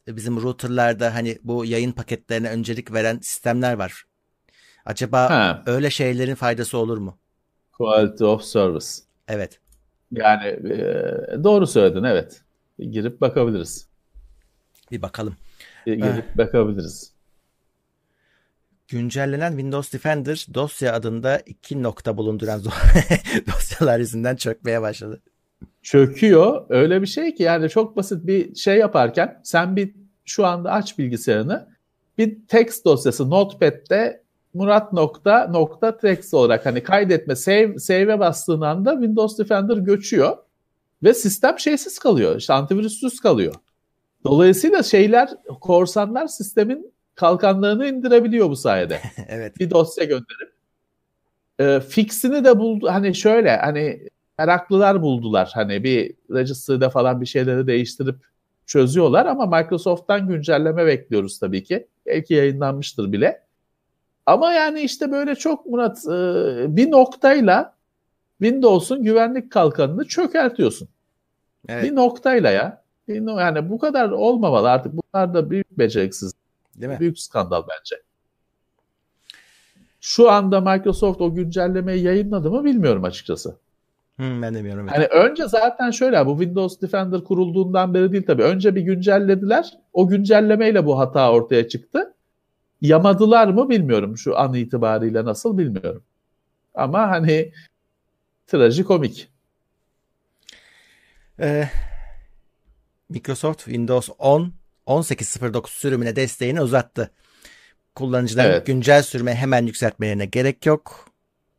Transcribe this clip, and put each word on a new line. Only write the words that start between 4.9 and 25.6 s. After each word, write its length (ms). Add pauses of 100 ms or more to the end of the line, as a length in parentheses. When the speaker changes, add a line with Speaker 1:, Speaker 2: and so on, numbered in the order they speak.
Speaker 2:
Ha. 360
Speaker 1:
öyle 240
şeylerin 440
faydası 440
olur 200
mu? 200 (540)
Speaker 2:
Quality 520
of 180
service. 440 (420)
Speaker 1:
Evet. 320 (520)
Speaker 2:
Yani, 340
e, 960
doğru 220
söyledin, 380
evet. 380 (360)
Girip 420
bakabiliriz. 680 (1000)
Speaker 1:
Bir 120
bakalım. 340 (500)
Speaker 2:
Bir 80
girip 380
Speaker 1:
Eh. 60
Speaker 2:
bakabiliriz. 720 (1800)
Speaker 1:
Güncellenen 600
Windows 420
Defender 600
dosya 400
adında 440
iki 440
nokta 340
bulunduran 440
zo- 840
<laughs> 80
dosyalar 440
yüzünden 380
çökmeye 460
başladı. 400 (600)